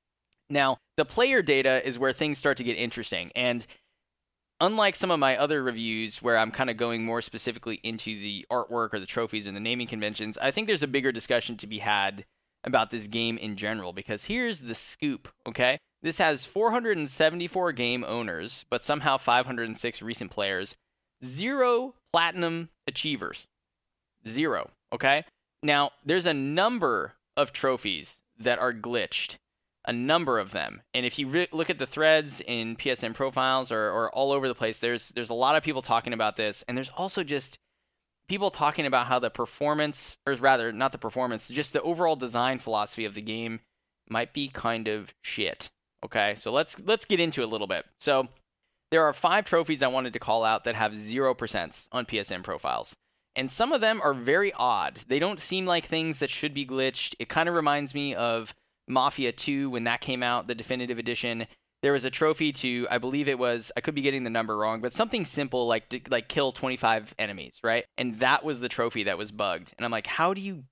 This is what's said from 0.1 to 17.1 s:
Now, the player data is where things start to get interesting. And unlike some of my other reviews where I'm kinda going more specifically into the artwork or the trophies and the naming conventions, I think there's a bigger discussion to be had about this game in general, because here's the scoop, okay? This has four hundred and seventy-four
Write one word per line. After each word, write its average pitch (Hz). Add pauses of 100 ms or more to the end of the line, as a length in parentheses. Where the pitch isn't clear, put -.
Now, 139 (180)
the 156
player 254
data 135
is 127
where 131
things 147
start 143
to 127
get 120
interesting. 104
And 120 (960)
unlike 202
some 185
of 170
my 135
other 143
reviews 113
where 117
I'm 110
kinda 131
going 117
more 113
specifically 113
into 110
the 101
artwork 117
or 104
the 92
trophies 110
and 98
the 101
naming 117
conventions, 107
I 135
think 220
there's 170
a 143
bigger 131
discussion 120
to 104
be 104
had 101 (380)
about 117
this 110
game 113
in 107
general, 101
because 101
here's 226
the 117
scoop, - (180)
okay? 123 (240)
This 160
has 156
four 220
hundred 226
and 147
seventy-four 170